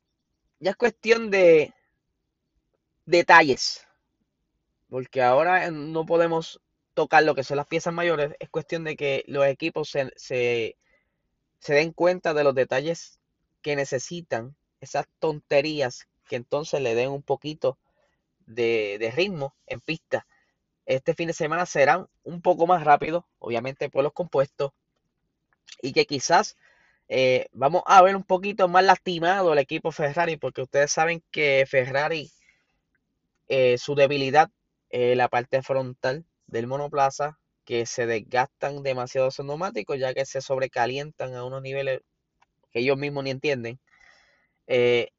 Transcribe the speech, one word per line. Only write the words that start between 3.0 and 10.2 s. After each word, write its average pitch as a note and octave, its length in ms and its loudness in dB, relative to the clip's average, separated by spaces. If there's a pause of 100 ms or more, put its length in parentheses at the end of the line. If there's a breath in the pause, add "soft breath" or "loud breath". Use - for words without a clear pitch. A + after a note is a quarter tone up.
detalles, E3 800 4 (1000)
porque B2+ 340 -4
ahora E3 480 4
no D#3 360 -6
podemos E3 540 0 (320)
tocar D#3 300 4
lo D3+ 140 2
que C3+ 80 -4
son C#3+ 120 -4
las C#3+ 120 -4
piezas E3 260 -4
mayores. D#3 460 0
Es - 80 -14
cuestión E3 340 -6
de D#3 140 -8
que C#3 320 -2
los C#3 180 0
equipos D#3 420 -4
se, C3+ 280 -4
se, A#2+ 600 -4 (840)